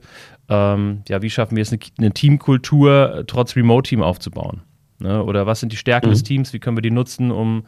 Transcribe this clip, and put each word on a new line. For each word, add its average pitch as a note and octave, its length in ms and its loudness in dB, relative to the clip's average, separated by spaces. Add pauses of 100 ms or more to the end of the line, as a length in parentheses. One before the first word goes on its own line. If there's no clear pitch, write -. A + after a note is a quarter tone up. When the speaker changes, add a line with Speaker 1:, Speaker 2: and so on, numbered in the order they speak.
(500)
Speaker 1:
ähm, G2+ 580 0
ja, F#2+ 140 -4
wie A2 80 -4
schaffen A2 260 -4
wir G#2+ 80 0
es, G#2+ 80 -4
eine, A2+ 80 -4 (180)
eine A2 140 2
Teamkultur C#3 1120 2
trotz B2 300 -2
Remote-Team A#2 480 2
aufzubauen? - 580 -6 (380)
Ne? G2 240 -2
Oder G2+ 240 -2
was A2 140 -2
sind A#2 100 -6
die G#2+ 60 -12
Stärken A#2+ 300 0
Speaker 2:
Mhm. A2 40 4
Speaker 1:
des G#2+ 120 4
Teams? C3+ 300 -4
Wie A2+ 60 -10
können A#2 180 -4
wir A2+ 40 -4
die A2+ 100 0
nutzen, B2 400 -2
um A2 360 -2